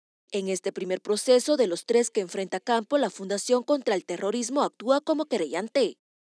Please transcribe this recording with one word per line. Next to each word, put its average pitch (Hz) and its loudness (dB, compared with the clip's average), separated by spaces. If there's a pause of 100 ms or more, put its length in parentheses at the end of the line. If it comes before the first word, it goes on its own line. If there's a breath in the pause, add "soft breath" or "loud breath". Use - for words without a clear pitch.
(320)
En 190 -4
este 190 -4
primer 185 -4
proceso 247 2
de 240 2
los 170 -6
tres 233 2
que 214 -2
enfrenta 190 -4
Campo, 196 0
la 180 2
Fundación 202 -2
contra 269 0
el 180 -2
Terrorismo 226 -2
actúa 262 0
como 302 -2
querellante. 185 -2 (380)